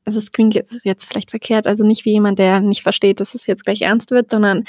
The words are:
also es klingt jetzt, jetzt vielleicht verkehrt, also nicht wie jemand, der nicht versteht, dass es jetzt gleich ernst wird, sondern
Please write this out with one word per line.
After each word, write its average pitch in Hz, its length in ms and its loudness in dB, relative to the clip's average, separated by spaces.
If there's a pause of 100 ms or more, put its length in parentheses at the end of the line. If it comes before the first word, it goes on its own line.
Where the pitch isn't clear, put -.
also 214 140 -4
es 214 120 -8
klingt 220 220 2
jetzt, 233 320 -6
jetzt 196 200 -4
vielleicht - 260 -10
verkehrt, 220 340 -2
also 208 180 0
nicht 214 220 2
wie 214 60 2
jemand, 208 260 2
der 190 240 2
nicht 202 220 0
versteht, - 360 0
dass 196 140 -6
es - 140 -8
jetzt 202 180 -4
gleich 208 160 -2
ernst 226 300 -2
wird, 247 180 0
sondern 208 400 0